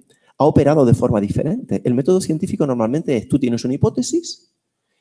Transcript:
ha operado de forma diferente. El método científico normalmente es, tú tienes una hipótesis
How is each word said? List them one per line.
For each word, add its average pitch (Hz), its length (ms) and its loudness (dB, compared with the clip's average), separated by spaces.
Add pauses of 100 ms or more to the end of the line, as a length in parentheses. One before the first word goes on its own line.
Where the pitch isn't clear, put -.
(380)
ha 175 80 2
operado 147 400 4
de 117 80 6
forma 120 260 0
diferente. 117 640 -4
El 123 120 0
método 180 260 0
científico 160 440 -4
normalmente 127 520 -2
es, 104 100 -6
tú 147 100 0
tienes 120 280 -2
una 127 80 -2
hipótesis 247 800 -4 (480)